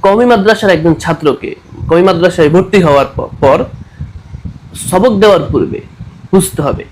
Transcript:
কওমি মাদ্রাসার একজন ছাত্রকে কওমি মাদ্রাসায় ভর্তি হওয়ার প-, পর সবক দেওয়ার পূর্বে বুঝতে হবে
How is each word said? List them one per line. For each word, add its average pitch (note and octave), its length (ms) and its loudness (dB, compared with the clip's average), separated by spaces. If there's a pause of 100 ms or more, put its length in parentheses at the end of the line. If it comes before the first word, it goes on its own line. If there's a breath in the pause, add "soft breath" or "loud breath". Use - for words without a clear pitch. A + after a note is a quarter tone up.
কওমি G#3+ 180 2
মাদ্রাসার G#3+ 440 2
একজন E3 240 2 (100)
ছাত্রকে D3+ 520 -4 (320)
কওমি E3+ 160 2
মাদ্রাসায় E3+ 460 2
ভর্তি F#3 320 2
হওয়ার C#3+ 240 2 (100)
প-, C3 140 -8 (100)
পর D3+ 240 2 (1300 loud breath)
সবক G#3 300 2
দেওয়ার G3+ 200 4 (120)
পূর্বে G2 280 -2 (520)
বুঝতে F#3 300 0
হবে B2 300 -4